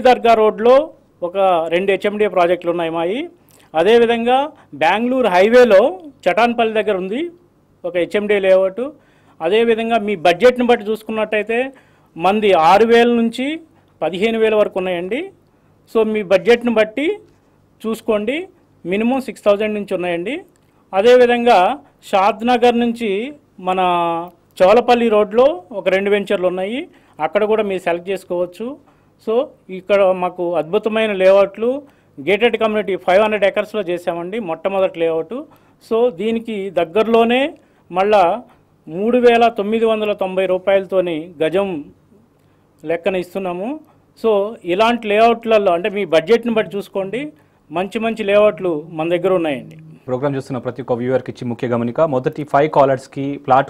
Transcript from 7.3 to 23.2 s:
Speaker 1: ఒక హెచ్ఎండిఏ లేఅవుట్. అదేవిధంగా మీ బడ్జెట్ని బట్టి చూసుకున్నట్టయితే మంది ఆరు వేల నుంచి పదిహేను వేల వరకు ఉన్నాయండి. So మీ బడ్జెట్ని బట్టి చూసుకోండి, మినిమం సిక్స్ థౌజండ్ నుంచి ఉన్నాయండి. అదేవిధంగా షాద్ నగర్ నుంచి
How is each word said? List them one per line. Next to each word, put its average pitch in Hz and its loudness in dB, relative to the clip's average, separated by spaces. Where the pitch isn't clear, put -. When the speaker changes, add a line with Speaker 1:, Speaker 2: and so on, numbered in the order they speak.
Speaker 1:
ఒక 170 -8
హెచ్ఎండిఏ 202 -2
లేఅవుట్. 190 2
అదేవిధంగా 226 0
మీ 214 -2
బడ్జెట్ని 240 2
బట్టి 233 2
చూసుకున్నట్టయితే 220 -4
మంది 208 2
ఆరు 208 6
వేల 233 6
నుంచి 233 -2
పదిహేను 196 -2
వేల 220 2
వరకు 202 -4
ఉన్నాయండి. 185 -6
So 233 0
మీ 214 -2
బడ్జెట్ని 233 2
బట్టి 220 -2
చూసుకోండి, 220 -4
మినిమం 233 -2
సిక్స్ - -10
థౌజండ్ 208 0
నుంచి 202 -8
ఉన్నాయండి. 175 -6
అదేవిధంగా 240 4
షాద్ 208 0
నగర్ 240 4
నుంచి 233 -4